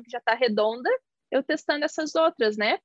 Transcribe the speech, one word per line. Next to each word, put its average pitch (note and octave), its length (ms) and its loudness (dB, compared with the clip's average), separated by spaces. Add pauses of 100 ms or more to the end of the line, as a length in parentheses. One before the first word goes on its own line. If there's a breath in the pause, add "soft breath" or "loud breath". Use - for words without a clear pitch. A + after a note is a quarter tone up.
que A#3 80 -18
já B3 80 -8
tá A3+ 160 0
redonda, A#3 540 0 (420)
eu C4+ 100 2
testando D4 420 -2
essas D#4 320 -6
outras, D#4+ 420 2
né? A3 280 0